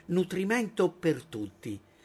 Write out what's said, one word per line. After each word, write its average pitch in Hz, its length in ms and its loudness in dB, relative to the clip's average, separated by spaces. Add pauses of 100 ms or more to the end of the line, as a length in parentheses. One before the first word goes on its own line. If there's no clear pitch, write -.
nutrimento 190 840 0
per 156 360 -2
tutti. 107 540 -10 (260)